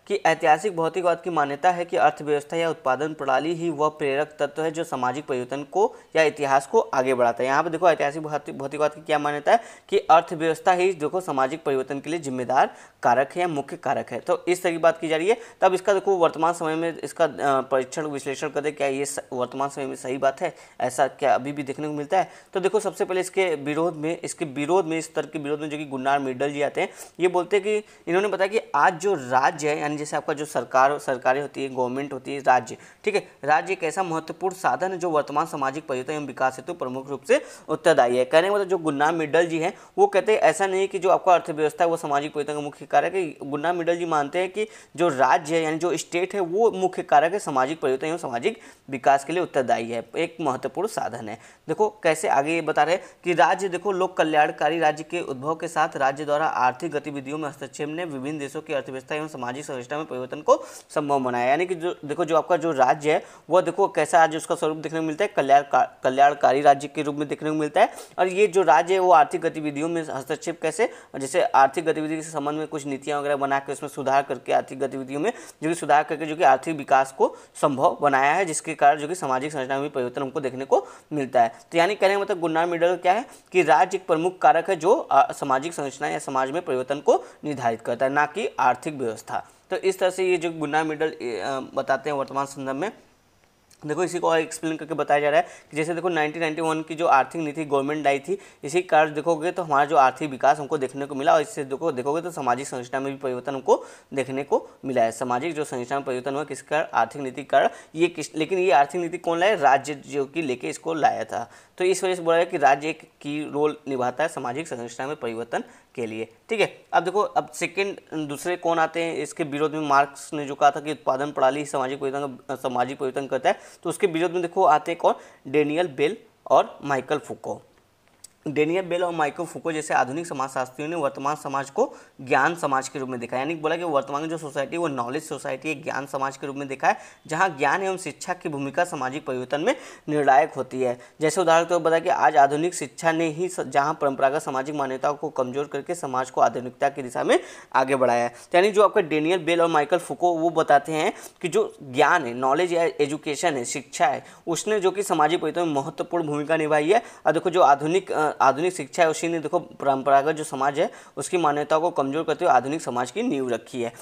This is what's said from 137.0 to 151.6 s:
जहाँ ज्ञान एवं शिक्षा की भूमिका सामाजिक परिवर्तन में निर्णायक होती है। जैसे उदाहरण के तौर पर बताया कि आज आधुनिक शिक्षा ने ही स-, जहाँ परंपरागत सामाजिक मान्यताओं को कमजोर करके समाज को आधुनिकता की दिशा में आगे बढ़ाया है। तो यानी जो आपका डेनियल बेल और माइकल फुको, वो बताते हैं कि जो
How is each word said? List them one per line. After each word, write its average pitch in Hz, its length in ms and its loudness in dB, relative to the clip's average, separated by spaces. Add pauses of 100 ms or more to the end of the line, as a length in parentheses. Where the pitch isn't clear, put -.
जहाँ 165 220 0 (100)
ज्ञान 147 240 2
एवं 190 140 -2
शिक्षा 175 380 -8
की 180 140 -10
भूमिका 139 360 -2
सामाजिक 147 420 -6
परिवर्तन 127 340 -4
में 226 160 0 (320)
निर्णायक 147 440 4
होती 131 300 -6
है। 123 180 -2 (200)
जैसे 156 200 0
उदाहरण 165 240 4
के 170 40 -6
तौर 175 100 2
पर 160 60 -2
बताया 165 160 4
कि 170 80 -2
आज 151 280 4
आधुनिक 147 380 4
शिक्षा 160 380 -4
ने 165 140 0
ही 160 220 -4
स-, 175 120 -8
जहाँ 143 400 0
परंपरागत 135 420 2
सामाजिक 139 320 -4
मान्यताओं 139 400 -2
को 151 140 -8
कमजोर 139 380 -4
करके 139 280 -8
समाज 127 360 -4
को - 100 -2
आधुनिकता 127 480 0
की 139 140 -6
दिशा 131 220 -6
में 247 160 2 (340)
आगे 135 220 2
बढ़ाया 120 280 2
है। 120 40 -2
तो - 300 -2
यानी 196 120 4
जो 208 120 4
आपका 208 180 6
डेनियल 156 380 0
बेल 170 220 0
और 170 80 4
माइकल 156 300 2
फुको, 170 340 -2
वो 165 180 0
बताते 160 420 4
हैं 156 200 0 (300)
कि 180 60 -4
जो 185 340 0